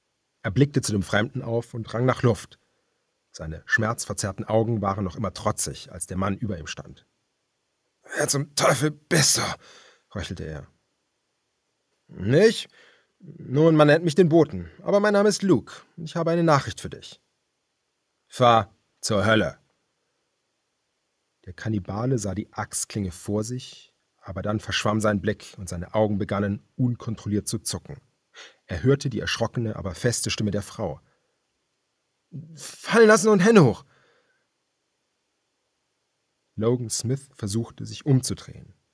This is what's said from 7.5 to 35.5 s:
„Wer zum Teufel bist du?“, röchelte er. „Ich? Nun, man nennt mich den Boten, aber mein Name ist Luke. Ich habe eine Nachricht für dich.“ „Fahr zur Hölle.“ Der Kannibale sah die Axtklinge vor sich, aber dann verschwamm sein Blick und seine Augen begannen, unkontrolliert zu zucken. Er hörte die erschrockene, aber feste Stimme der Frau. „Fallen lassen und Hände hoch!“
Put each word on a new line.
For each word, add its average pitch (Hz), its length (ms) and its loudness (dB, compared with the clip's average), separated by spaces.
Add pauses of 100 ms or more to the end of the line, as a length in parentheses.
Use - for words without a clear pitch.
„Wer 147 120 0
zum - 260 -4
Teufel 151 360 2
bist - 480 2
du?“, 104 40 -2 (720)
röchelte 87 300 -8
er. 78 240 -12 (1800)
„Ich? - 200 -4 (500)
Nun, 160 580 2
man 151 120 8
nennt 165 160 6
mich 151 100 0
den 180 140 6
Boten, 101 420 2 (120)
aber 196 180 2
mein 208 140 2
Name 202 160 4
ist - 120 -2
Luke. 175 300 2 (240)
Ich 160 200 -10
habe 165 140 -2
eine 170 140 2
Nachricht 143 360 2
für - 100 -10
dich.“ - 300 -18 (1080)
„Fahr 117 440 4 (280)
zur 98 260 0
Hölle.“ 107 320 2 (1900)
Der 90 100 -16
Kannibale 110 640 -4
sah 98 160 -6
die 104 180 -10
Axtklinge - 600 -8
vor 107 320 -4
sich, - 500 -14 (240)
aber 90 240 -8
dann 104 180 0
verschwamm 107 400 -2
sein 104 200 2
Blick - 380 -6
und 95 100 -12
seine 87 260 -8
Augen 107 240 2
begannen, 101 460 -4 (120)
unkontrolliert 110 720 -4
zu 113 120 -6
zucken. - 420 -10 (640)
Er 80 160 -8
hörte 135 280 2
die 104 100 -6
erschrockene, 113 560 -4
aber 92 180 -8
feste - 360 -4
Stimme 107 200 -2
der 101 120 -4
Frau. 80 380 -10 (1500)
„Fallen - 540 2
lassen 214 200 6
und 208 120 6
Hände 202 240 8
hoch!“ 104 200 2 (2750)